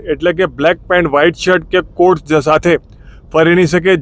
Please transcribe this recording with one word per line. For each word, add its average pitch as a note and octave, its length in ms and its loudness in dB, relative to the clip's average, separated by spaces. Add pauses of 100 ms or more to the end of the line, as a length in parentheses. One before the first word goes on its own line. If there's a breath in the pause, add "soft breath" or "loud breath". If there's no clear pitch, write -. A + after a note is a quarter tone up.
(140)
એટલે E3 200 -2
કે F3 140 -2 (100)
બ્લેક E3 300 0
પેન્ટ, F3 260 0
વ્હાઇટ D#3 300 0
શર્ટ F#3 300 0
કે F3+ 100 0 (160)
કોટ F3+ 260 2
જ D3+ 160 0
સાથે D#3 320 0 (580 soft breath)
ફરી E3 280 2
નહીં E3+ 140 2
શકે. F3+ 180 0 (100)